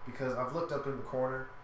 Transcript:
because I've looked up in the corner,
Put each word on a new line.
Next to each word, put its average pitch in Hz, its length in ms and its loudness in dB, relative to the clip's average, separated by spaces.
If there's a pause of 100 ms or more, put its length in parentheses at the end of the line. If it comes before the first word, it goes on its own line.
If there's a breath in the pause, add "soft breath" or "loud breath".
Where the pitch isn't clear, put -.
because 127 280 0
I've 127 200 0
looked 165 180 0
up 139 140 0
in 131 100 2
the 123 80 -2
corner, 131 440 2 (160)